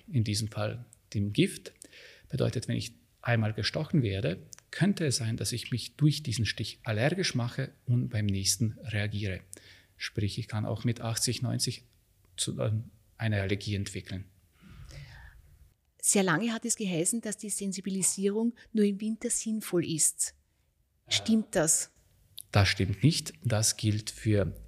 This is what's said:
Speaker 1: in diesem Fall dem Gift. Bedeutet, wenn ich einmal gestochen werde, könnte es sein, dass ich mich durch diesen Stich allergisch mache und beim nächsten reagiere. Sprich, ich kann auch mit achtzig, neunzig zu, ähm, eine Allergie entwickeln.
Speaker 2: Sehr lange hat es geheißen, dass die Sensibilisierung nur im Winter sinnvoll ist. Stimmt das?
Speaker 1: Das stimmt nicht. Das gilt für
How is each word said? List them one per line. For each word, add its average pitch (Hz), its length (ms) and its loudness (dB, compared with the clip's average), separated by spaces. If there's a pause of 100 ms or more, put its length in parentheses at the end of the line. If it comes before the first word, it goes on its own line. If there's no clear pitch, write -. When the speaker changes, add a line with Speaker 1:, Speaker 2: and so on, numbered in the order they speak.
Speaker 1:
in 135 140 4
diesem 107 240 0
Fall 110 380 -6 (280)
dem 104 200 0
Gift. - 400 0 (560)
Bedeutet, 123 400 0
wenn 117 80 0
ich - 160 -6 (280)
einmal 113 300 2
gestochen 147 500 0
werde, 107 360 0 (340)
könnte 190 340 2
es 127 120 2
sein, 113 180 -2
dass 113 160 -4
ich - 200 -6
mich - 260 -6
durch 147 260 4
diesen 110 220 0
Stich - 400 -4
allergisch 143 500 0
mache 123 380 -4 (120)
und 123 220 2
beim 107 200 0
nächsten 98 560 0
reagiere. 104 580 -4 (560)
Sprich, - 400 -4
ich 113 100 -6
kann 107 180 -4
auch 110 200 -4
mit 120 160 0
achtzig, 113 400 -2
neunzig 123 420 -2 (540)
zu, - 240 -4
ähm, 110 300 0 (260)
eine 107 240 0
Allergie 101 340 -2
entwickeln. 98 480 -6 (1800)
Speaker 2:
Sehr - 220 4
lange 190 300 2
hat 226 120 -6
es 233 100 0
geheißen, 185 460 0
dass 208 160 -6
die 208 120 -10
Sensibilisierung 196 1040 0 (180)
nur 214 140 4
im 202 160 2
Winter 220 280 -4
sinnvoll 214 560 0
ist. - 480 0 (760)
Stimmt - 460 2
das? 160 360 2 (600)
Speaker 1:
Das 101 180 6
stimmt 98 340 0
nicht. - 300 4 (100)
Das 110 340 2
gilt 107 320 0
für 101 460 2 (120)